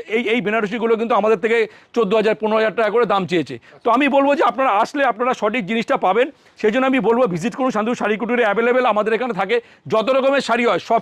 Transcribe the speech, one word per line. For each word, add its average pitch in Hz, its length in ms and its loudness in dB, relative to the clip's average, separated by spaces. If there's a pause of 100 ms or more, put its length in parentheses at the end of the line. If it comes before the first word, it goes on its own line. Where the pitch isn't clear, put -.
এই, 226 160 -2
এই 233 180 0
বেনারসিগুলো 220 540 -2
কিন্তু 226 200 -2
আমাদের 214 240 2
থেকে 226 280 0 (260)
চোদ্দ 220 220 0
হাজার, 214 200 2
পনেরো 214 200 -2
হাজার 220 200 0
টাকা 220 140 0
করে 233 160 0
দাম 196 200 0
চেয়েছে। 143 340 -2 (240)
তো 240 80 2
আমি 269 160 2
বলবো 277 280 2
যে 330 80 2
আপনারা 247 260 0
আসলে 233 360 0
আপনারা 240 280 0
সঠিক 214 320 -2
জিনিসটা 226 320 -2
পাবেন। 220 340 2 (260)
সেই 214 140 0
জন্য 262 140 2
আমি 269 140 2
বলবো, 233 280 2
ভিজিট 175 280 -4
করুন 262 160 0
শান্তু 214 240 -2
শাড়ি 208 220 -2
কুটিরে, 233 260 0
অ্যাভেলেবল 233 420 2
আমাদের 214 280 0
এখানে 233 200 -2
থাকে। 196 280 -2 (260)
যত 214 220 0
রকমের 269 320 2
শাড়ি 240 240 0
হয়, 190 140 2
সব 226 220 0